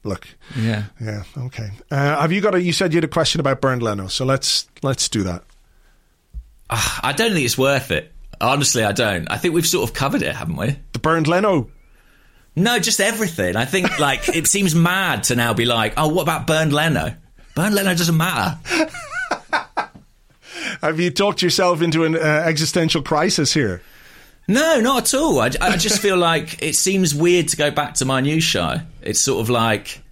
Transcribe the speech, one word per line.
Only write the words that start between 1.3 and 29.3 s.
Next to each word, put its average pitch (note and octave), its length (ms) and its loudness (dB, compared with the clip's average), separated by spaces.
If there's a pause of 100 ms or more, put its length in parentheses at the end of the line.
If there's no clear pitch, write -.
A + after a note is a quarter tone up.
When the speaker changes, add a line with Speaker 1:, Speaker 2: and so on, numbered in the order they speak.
Speaker 1:
okay. A#2 340 -10 (200)
Uh, C#3+ 300 0
have D#3+ 100 0
you G3 80 0
got G3 160 2
a, F3+ 60 2
you F3+ 100 0
said E3+ 220 0
you E3+ 40 4
had E3 60 2
a D#3 60 -4
question D#3+ 320 0
about C3+ 180 0
Bernd B2+ 240 0
Leno, G2+ 240 -2
so B2+ 160 -4
let's, - 460 0 (140)
let's C3+ 260 -2
do G#2 140 -2
that. F2 200 -6 (1300)
Speaker 2:
Uh, - 340 -4
I C3+ 80 0
don't G#3+ 220 2
think D#3 100 0
it's A#2+ 140 0
worth C3+ 340 2
it. - 220 -4 (260)
Honestly, B2+ 460 2
I G#2 80 2
don't. G2+ 360 0
I G2+ 80 -2
think F3 160 -2
we've D#3+ 140 2
sort C#3+ 220 0
of - 40 -10
covered D3+ 280 -2
it, - 120 -2
haven't D#2+ 220 -6
we? C3 220 -4 (160)
Speaker 1:
The A#2+ 60 -6
Bernd D#3+ 280 0
Leno? F3+ 440 2 (840)
Speaker 2:
No, A3+ 240 2
just A3 200 -2
everything. F#3+ 560 0
I A#2 100 0
think, F3+ 340 -2
like, C#3 300 0
it E3 180 0
seems F#3+ 260 2
mad E3+ 520 2
to B2 100 2
now A#2+ 180 2
be A#2 120 2
like, A2+ 300 2
"Oh, D#3 120 2
what D#3+ 160 2
about D3 240 -2
Bernd D#3 260 2
Leno?" D3 400 0 (400)
Bernd G3+ 220 0
Leno G3 180 2
doesn't E3 240 2
matter. D#3+ 460 0
<laughs> C#5+ 1300 -4 (920)
Speaker 1:
Have D#3+ 180 -2
you F3 120 0
talked G3+ 320 0
yourself F3 400 2
into D#3+ 200 2
an, D#3+ 120 0
uh, D#3+ 40 0
existential D#3 840 0
crisis D#3 500 0
here? G#2 300 0 (640)
Speaker 2:
No, D4 320 4
not B3 340 2
at C4 60 2
all. C4+ 200 2
I, A#2+ 120 2 (100)
I F#3+ 160 2
just G3 240 0
feel G3 160 2
like E3 460 0
it D3+ 120 -2
seems F#3+ 380 2
weird E3+ 360 4
to E3+ 80 -2
go D3 120 2
back C#3+ 260 -4
to C3 100 -2
my C3 160 0
news D#3 220 2
show. E2 340 0 (260)
It's - 200 -2
sort A#2+ 180 0